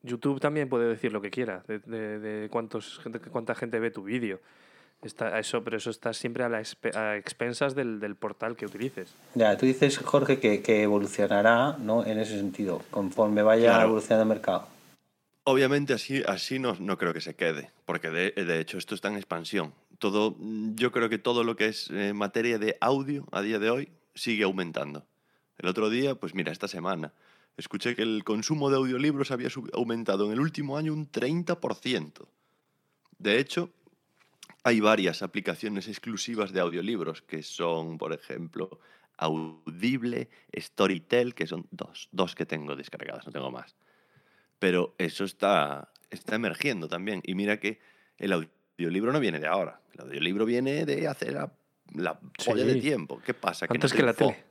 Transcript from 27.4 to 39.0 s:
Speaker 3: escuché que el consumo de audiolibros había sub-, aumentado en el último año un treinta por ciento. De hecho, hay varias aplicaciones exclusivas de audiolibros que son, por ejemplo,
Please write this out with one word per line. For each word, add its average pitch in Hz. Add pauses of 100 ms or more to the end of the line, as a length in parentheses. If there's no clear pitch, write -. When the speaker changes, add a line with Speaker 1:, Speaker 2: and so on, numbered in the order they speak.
Speaker 3:
escuché 120
que 110
el 110
consumo 139
de 135
audiolibros 135
había 123
sub-, 117
aumentado 113
en 107
el 120
último 147
año 156
un 151
treinta 165
por 101
ciento. 92 (920)
De 104
hecho, 165 (960)
hay 117
varias 104
aplicaciones 98
exclusivas 107
de 92
audiolibros 85
que -
son, 82
por 80
ejemplo, 82 (380)